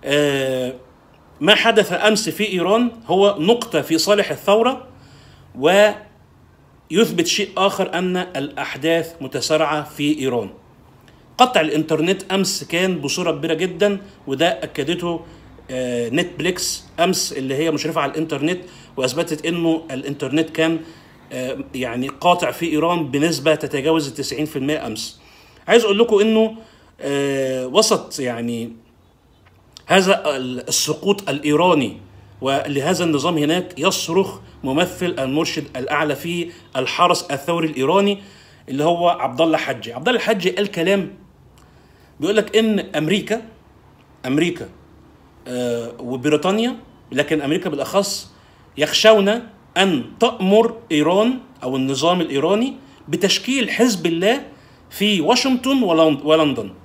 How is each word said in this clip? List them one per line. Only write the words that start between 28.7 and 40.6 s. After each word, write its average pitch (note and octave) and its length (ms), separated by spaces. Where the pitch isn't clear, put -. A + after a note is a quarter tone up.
هذا F3+ 500
ال-، B2+ 320
السقوط D3+ 640
الإيراني D3 680
ولهذا C#3+ 600
النظام D#3+ 340
هناك، D#3+ 420
يصرخ F#3+ 600
ممثل F3 560
المرشد C#3 580
الأعلى D3 380
في E3+ 340
الحرس E3 460
الثوري E3 460
الإيراني F#3 500
اللي C#3 140
هو E3+ 260
عبد C3+ 320
الله D#3+ 160
حجي. A#2+ 360
عبد C3+ 140
الله A#3+ 120
حجي F#3+ 300
قال G#3 220